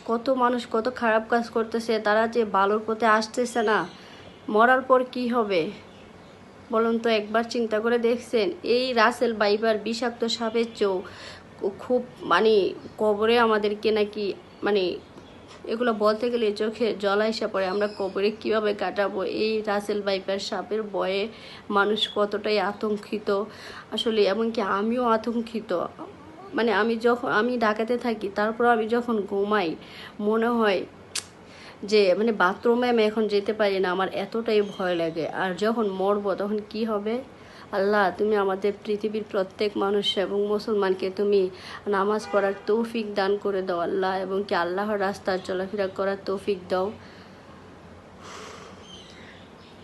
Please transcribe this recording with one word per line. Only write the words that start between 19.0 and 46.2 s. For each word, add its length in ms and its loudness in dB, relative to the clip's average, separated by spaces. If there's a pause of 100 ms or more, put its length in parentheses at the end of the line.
এই 380 -2
রাসেল 400 -2
ভাইপার 380 -2
সাপের 440 -4
ভয়ে 440 -2 (420)
মানুষ 460 2
কতটাই 440 0
আতঙ্কিত 840 -2 (480)
আসলে, 320 0
এমনকি 380 2
আমিও 420 0
আতঙ্কিত। 680 0 (840)
মানে, 180 0
আমি 240 2
যখন, 360 0
আমি 260 2
ঢাকাতে 400 0
থাকি, 380 -4
তারপর 300 0
আমি 220 4
যখন 340 0
ঘুমাই, 540 0 (440)
মনে 280 2
হয় 380 2 (1000)
যে, 340 6
মানে, 140 2
বাথরুমে 580 2
আমি 140 4
এখন 240 2
যেতে 260 0
পারি 260 2
না, 120 2
আমার 220 0
এতটাই 480 0
ভয় 340 -2
লাগে। 320 -2
আর 300 -2
যখন 320 0
মরবো, 460 0
তখন 240 -2 (100)
কি 160 -4
হবে? 300 -2 (560)
আল্লাহ, 460 2
তুমি 180 2
আমাদের 380 0 (100)
পৃথিবীর 480 -4
প্রত্যেক 460 -2
মানুষ 400 0
এবং 300 0
মুসলমানকে 600 0
তুমি 400 2 (380)
নামাজ 440 0
পড়ার 220 2 (120)
তৌফিক 500 -2
দান 220 2
করে 240 -2
দাও, 180 -2
আল্লাহ, 380 0
এবং 300 -2
কি 80 0
আল্লাহর 440 -2
রাস্তায় 460 -2
চলাফেরা 420 -4
করার 380 -2